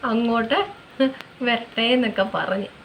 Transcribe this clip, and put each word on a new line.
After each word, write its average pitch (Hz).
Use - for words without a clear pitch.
അങ്ങോട്ട് 233
വരട്ടെ 233
എന്നൊക്കെ 214
പറഞ്ഞ്. 190